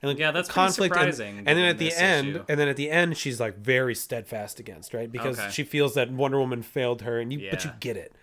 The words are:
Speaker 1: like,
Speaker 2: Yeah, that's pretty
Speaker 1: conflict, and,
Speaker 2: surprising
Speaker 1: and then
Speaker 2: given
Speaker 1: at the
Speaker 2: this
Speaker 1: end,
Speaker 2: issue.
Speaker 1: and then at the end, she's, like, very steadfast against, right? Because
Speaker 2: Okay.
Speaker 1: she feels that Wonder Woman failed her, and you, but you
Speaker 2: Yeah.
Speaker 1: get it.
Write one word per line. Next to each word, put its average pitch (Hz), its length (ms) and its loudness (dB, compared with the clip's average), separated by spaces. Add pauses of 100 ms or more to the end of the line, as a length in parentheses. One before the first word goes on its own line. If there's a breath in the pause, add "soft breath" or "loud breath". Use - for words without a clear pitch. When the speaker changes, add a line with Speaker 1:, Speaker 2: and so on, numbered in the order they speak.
Speaker 1:
like, 139 140 0
Speaker 2:
Yeah, 151 140 2
that's 175 180 -2
pretty - 60 -6
Speaker 1:
conflict, 185 420 4
and, 180 160 4
Speaker 2:
surprising 104 240 -8
Speaker 1:
and 101 100 -10
then 151 80 6
Speaker 2:
given 175 140 6
Speaker 1:
at 165 80 2
the 165 80 0
Speaker 2:
this 165 140 0
Speaker 1:
end, 170 300 4
Speaker 2:
issue. 151 200 -6
Speaker 1:
and 147 100 2
then 147 80 4
at 139 80 0
the 143 140 -4
end, 170 260 2
she's, 123 240 -4
like, 104 200 -4
very 127 360 2
steadfast 110 640 -8
against, 98 340 -14
right? 117 160 -4
Because 120 300 -4
Speaker 2:
Okay. 101 120 -4
Speaker 1:
she 147 120 -2
feels 143 300 2
that 123 180 2
Wonder 135 260 2
Woman 127 240 0
failed 123 420 -2
her, 117 160 -2
and 117 120 -4
you, 135 180 -8
but - 140 -4
you 156 60 -6
Speaker 2:
Yeah. 117 100 -12
Speaker 1:
get 117 180 -6
it. - 260 -14